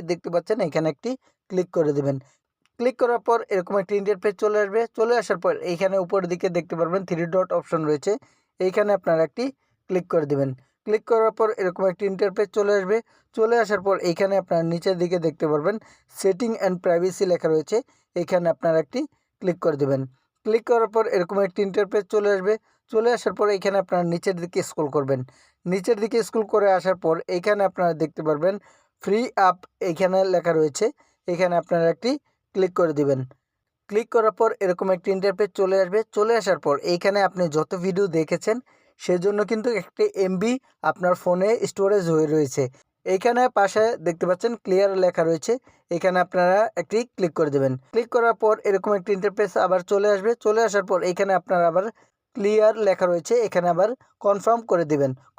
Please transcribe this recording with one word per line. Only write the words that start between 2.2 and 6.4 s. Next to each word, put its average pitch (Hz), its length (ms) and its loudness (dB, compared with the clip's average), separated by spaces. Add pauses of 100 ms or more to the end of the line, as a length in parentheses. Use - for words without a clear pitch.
ক্লিক 247 240 0
করার 240 260 0
পর 233 100 4 (160)
এরকম 185 280 -2
একটি 202 180 -4
ইন্টারফেস 202 420 -2
চলে 208 220 2
আসবে। 202 160 -2 (180)
চলে 233 220 2
আসার 185 240 -2
পর 175 100 2 (160)
এইখানে 185 340 0
উপরের 185 280 -2
দিকে 180 240 -4